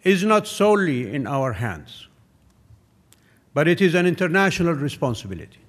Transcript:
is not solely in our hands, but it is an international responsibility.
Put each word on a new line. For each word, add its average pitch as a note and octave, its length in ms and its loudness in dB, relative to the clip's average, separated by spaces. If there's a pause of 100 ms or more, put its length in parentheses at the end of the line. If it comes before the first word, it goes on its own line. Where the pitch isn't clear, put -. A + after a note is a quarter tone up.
is F#3 200 2
not G#3+ 240 2
solely D#3+ 680 0
in C3+ 120 -4
our C3+ 280 -2
hands, F2+ 540 -8 (1500)
but D3+ 120 2
it E3+ 140 2
is F3 140 4
an F3+ 100 2
international F3+ 720 0
responsibility. A#2 960 -6